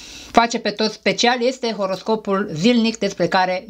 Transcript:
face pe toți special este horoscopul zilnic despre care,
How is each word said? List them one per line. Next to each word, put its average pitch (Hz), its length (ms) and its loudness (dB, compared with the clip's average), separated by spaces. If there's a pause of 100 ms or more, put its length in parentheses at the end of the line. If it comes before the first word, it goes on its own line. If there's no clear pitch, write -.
(320)
face 233 260 4
pe 214 120 -4
toți 208 240 -2
special 240 460 0
este 240 360 -2
horoscopul 202 760 -2
zilnic 220 460 2
despre 190 300 0
care, 185 420 0